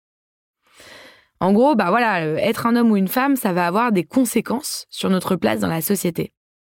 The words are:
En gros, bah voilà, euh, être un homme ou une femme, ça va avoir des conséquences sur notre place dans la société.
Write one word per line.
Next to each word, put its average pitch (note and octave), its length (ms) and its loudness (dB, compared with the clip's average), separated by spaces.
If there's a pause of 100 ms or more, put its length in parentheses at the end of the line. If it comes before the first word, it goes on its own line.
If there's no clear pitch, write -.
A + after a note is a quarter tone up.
(1400)
En F#3 120 2
gros, B3+ 240 4
bah F3+ 140 0
voilà, G#3 340 0
euh, D#3 120 -2
être - 300 -2
un A#3 80 2
homme A#3+ 160 4
ou G#3 60 4
une F#3+ 100 2
femme, C4 300 0
ça G3 160 -2
va F3 140 0
avoir A3 260 0
des F3+ 100 2
conséquences - 880 -2
sur - 180 -6
notre F#2+ 280 0
place G#3+ 240 -2
dans F#3+ 80 -2
la E3 120 -2
société. E3+ 520 -4 (400)